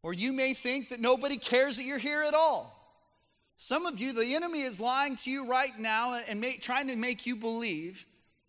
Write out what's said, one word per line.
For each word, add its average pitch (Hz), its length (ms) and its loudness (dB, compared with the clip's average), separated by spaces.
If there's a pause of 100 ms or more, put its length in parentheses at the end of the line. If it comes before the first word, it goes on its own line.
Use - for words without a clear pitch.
Or 165 100 -4
you 220 200 0
may 262 220 2
think 254 340 -2
that 247 100 -6
nobody 254 380 4
cares 254 400 4
that 254 80 -6
you're 269 140 -4
here 294 240 0
at 302 120 2
all. 277 440 4 (760)
Some 330 300 -2
of 247 140 -4
you, 262 120 -2
the 233 220 2
enemy 330 280 0
is 226 180 -4
lying 262 380 2
to 254 120 -6
you 269 160 -2
right 254 320 0
now 226 360 0
and 220 260 -6
ma-, 247 200 -2
trying 262 280 -2
to 247 80 -2
make 240 300 -2
you 247 100 -2
believe 208 720 -4 (420)